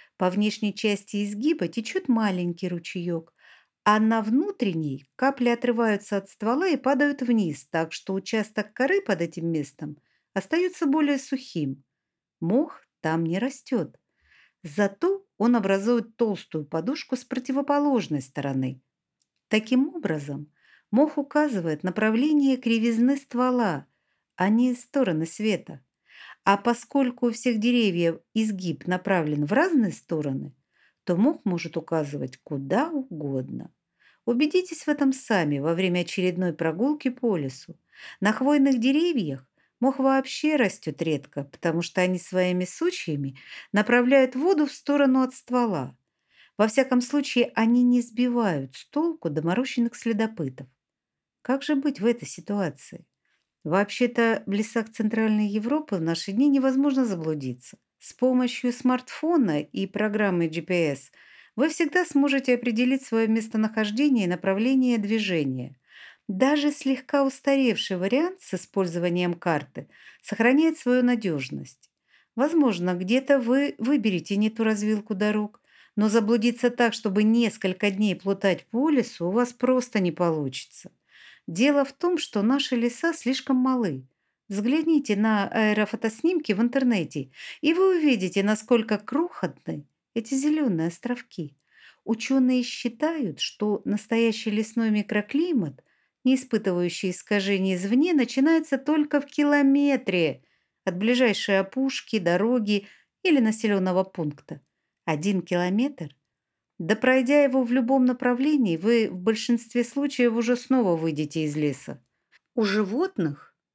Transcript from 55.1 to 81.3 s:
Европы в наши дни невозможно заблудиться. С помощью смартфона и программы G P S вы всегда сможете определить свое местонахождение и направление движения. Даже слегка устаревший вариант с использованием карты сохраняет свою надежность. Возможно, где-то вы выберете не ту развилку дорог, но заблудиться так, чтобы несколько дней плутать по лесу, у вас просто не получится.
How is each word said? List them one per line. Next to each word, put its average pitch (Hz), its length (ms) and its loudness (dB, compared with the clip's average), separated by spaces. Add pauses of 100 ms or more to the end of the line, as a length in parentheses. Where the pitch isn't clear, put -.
Европы 220 480 -2
в 165 60 -2
наши 165 300 -2
дни 254 160 2
невозможно 269 580 2
заблудиться. 156 720 -6 (220)
С - 140 -16
помощью 247 600 0
смартфона 247 880 0
и 190 260 -6
программы 202 600 0
G 160 140 -8
P 165 300 0
S - 200 -8 (440)
вы 294 140 2
всегда 339 360 0
сможете 269 500 2
определить 247 500 0
свое 226 220 0
местонахождение 220 1000 0
и 175 40 0
направление 233 680 2
движения. 175 840 -2 (480)
Даже 285 440 2
слегка 269 520 -2
устаревший 269 720 0
вариант 262 460 0
с - 120 -10
использованием 175 800 -2
карты - 540 -4 (340)
сохраняет 285 560 2
свою 247 240 2
надежность. 151 880 -2 (460)
Возможно, 233 580 2
где-то 254 460 2
вы 269 380 0
выберете 208 580 0
не 214 140 2
ту 220 160 -2
развилку 214 500 -2
дорог, 208 460 -2 (340)
но 208 140 2
заблудиться 233 600 2
так, 240 240 2
чтобы 208 300 0
несколько 214 680 0
дней 196 240 0
плутать 196 500 -2
по 269 240 -2
лесу, 226 380 0
у 180 40 -2
вас 240 220 0
просто 247 460 0
не 180 120 2
получится. 156 800 -4 (540)